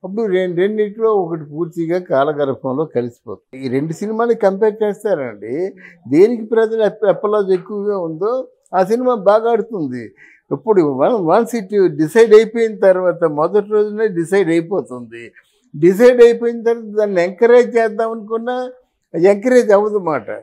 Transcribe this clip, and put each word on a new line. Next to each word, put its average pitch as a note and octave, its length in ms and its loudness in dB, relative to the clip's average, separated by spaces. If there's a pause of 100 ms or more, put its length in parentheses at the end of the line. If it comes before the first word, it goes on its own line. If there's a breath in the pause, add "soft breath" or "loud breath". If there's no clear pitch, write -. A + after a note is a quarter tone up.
అప్పుడు G3 280 -4
రెండు, F#3 260 -2
రెండిట్లో G#3+ 580 0
ఒకటి E3 280 -4
పూర్తిగా E3 560 -6
కాలగర్భంలో C#3+ 840 -2
కలిసిపోతుంది. B2 800 -10
ఈ B2+ 40 -4
రెండు C#3+ 240 -4
సినిమాలు A3 400 -2
compare G#3 500 0
చేస్తారండి, D#3 880 -6 (340 loud breath)
దేనికి A3+ 380 4
ప్రజలు A3+ 380 0
ఎప్ప-, G3+ 240 -2
ఎప్పలాజ్ G3+ 440 0
ఎక్కువగా G3+ 480 -4
ఉందో F#3 480 -6 (280)
ఆ F3 80 4
సినిమా B3 320 0
బాగా G#3+ 360 2
ఆడుతుంది. D#3+ 600 -6 (380 soft breath)
ఇప్పుడు F3+ 300 2
వన్-, D#3+ 440 0
వన్స్ A3 300 2
it G3 400 0
decide G3+ 400 4
అయిపోయిన A3 420 0
తర్వాత, F#3 460 2
మొదటి F3 460 0
రోజునే G#3+ 380 -2
డిసైడ్ F3 420 -2
అయిపోతుంది. B2 840 -6 (460 soft breath)
డిసైడ్ A#3 460 6
అయిపోయిన A#3 400 2
తర్వాత A#3 200 -2
దాన్ని G#3 400 -2
ఎంకరేజ్ A#3 540 4
చేద్దాం A3+ 340 -2
అనుకున్నా A#3 600 -8 (440)
ఎంకరేజ్ G#3 560 2
అవ్వదు G#3 260 2
మాట. D#3 320 -4 (140)